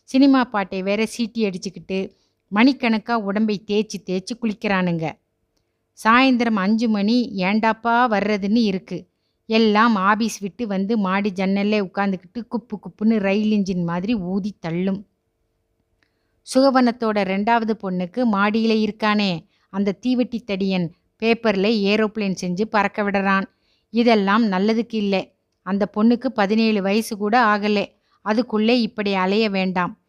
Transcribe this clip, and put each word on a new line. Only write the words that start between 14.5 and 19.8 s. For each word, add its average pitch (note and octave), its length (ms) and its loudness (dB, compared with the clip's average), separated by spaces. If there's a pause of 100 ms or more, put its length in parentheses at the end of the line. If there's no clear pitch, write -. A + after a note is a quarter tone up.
தள்ளும்." F#3+ 460 -4 (1500)
சுகவனத்தோட B3 680 2
ரெண்டாவது G#3+ 500 0 (100)
பொண்ணுக்கு F#3 500 -4
மாடியில G#3+ 560 2
இருக்கானே G#3 580 -2 (240)
அந்த G3 360 -4